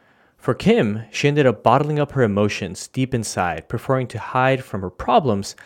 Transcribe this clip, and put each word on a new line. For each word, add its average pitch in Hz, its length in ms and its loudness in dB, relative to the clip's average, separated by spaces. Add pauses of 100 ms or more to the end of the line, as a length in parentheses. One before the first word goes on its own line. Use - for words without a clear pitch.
(360)
For - 180 -2
Kim, 127 560 0
she - 160 -2
ended 147 180 4
up 120 200 2
bottling 147 340 4
up 147 140 -2
her 135 100 0
emotions 101 640 0
deep 127 260 -4
inside, 90 560 -4
preferring 131 380 -4
to 117 140 -12
hide 131 420 0
from - 200 -10
her 92 80 -8
problems 113 760 0